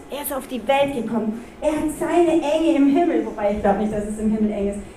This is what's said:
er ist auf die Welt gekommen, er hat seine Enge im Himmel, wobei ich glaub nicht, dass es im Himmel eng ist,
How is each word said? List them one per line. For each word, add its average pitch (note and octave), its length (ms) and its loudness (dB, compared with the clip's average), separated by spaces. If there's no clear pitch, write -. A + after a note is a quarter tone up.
er C#4 100 -8
ist C#4+ 120 -6
auf C4 140 -6
die B3 200 -6
Welt C#4 260 2
gekommen, A3 480 -4
er D4+ 100 2
hat D4+ 260 -2
seine E4 360 2
Enge D#4+ 420 2
im C#4 200 6
Himmel, B3+ 300 2
wobei G#3 280 -2
ich - 80 -4
glaub G3+ 180 2
nicht, G#3+ 140 -2
dass G#3 100 -2
es G#3+ 160 -6
im G#3+ 160 0
Himmel G#3+ 160 0
eng G3+ 160 -2
ist, G3+ 120 -4